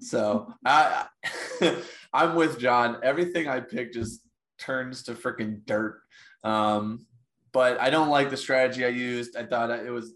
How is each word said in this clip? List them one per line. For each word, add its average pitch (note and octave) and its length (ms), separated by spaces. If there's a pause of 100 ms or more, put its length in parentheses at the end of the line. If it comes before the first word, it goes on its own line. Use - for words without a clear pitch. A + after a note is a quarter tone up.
So G#2+ 520 (140)
I, D3 400 (540)
<laughs> - 520
I'm E3 220
with D#3 240
John. A#2+ 460
Everything E3+ 440
I C3 120
pick A#2+ 320
just A2+ 300 (360)
turns B2+ 460
to A#2+ 100
freaking A2+ 500
dirt. G#2+ 360 (420)
Um, G#2+ 640 (460)
but B2+ 280
I C3 100
don't D#3 200
like C#3 200
the C3+ 60
strategy B2+ 480
I B2 40
used. B2 480
I A#2 100
thought A#2 240
it A#2 200
was A#2 240